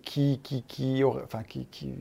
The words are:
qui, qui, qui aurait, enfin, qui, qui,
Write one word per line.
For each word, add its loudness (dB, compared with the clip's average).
qui, 2
qui, -4
qui 2
aurait, 4
enfin, -6
qui, -10
qui, -10